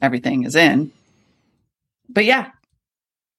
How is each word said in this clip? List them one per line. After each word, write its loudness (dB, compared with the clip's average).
everything -2
is -4
in. 2
But 0
yeah, 0